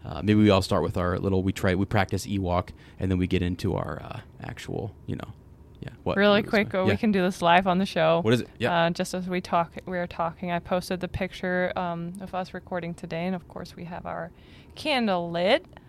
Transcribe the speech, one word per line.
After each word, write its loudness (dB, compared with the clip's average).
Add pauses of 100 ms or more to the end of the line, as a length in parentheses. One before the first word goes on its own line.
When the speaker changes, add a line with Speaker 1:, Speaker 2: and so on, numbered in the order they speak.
Speaker 1:
uh, -8
maybe 6
we 8
all 6
start 2
with -2
our 0
little, 2
we 0
try, 2
we 0
practice 0
Ewok, 0 (300)
and 0
then 2
we 2
get 2
into -2
our, -4
uh, -12 (220)
actual, -8 (120)
you -4
know, -10 (520)
yeah. -12 (120)
What? -2
Speaker 2:
Really 6
Speaker 1:
What 0
was -10
Speaker 2:
quick, 2
Speaker 1:
my -2
Speaker 2:
uh, 2
we 4
Speaker 1:
Yeah. 0
Speaker 2:
can 0
do 2
this -2
live 6
on 2
the 2
show. 2
Speaker 1:
What 4
is 4
it? -14 (100)
Yeah. 2
Speaker 2:
Uh, 2
just -4
as -6
we -2
talk, 0 (140)
we -6
are -4
talking, -6
I 0
posted -4
the -4
picture, -2
um, -6
of -10
us -6
recording -8
today, -6
and -2
of -8
course -14
we -12
have -12
our -8 (440)
candle 0
lit. 2 (240)